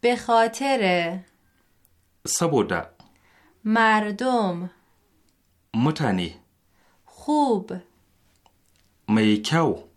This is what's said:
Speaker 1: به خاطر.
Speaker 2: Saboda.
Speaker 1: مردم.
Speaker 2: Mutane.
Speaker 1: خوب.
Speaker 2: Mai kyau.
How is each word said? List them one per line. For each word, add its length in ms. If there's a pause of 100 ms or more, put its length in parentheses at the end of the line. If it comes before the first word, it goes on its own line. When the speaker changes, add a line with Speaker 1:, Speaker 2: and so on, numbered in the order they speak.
Speaker 1:
به 160
خاطر. 1000 (1080)
Speaker 2:
Saboda. 580 (760)
Speaker 1:
مردم. 1040 (1040)
Speaker 2:
Mutane. 560 (760)
Speaker 1:
خوب. 680 (1400)
Speaker 2:
Mai 340
kyau. 360 (180)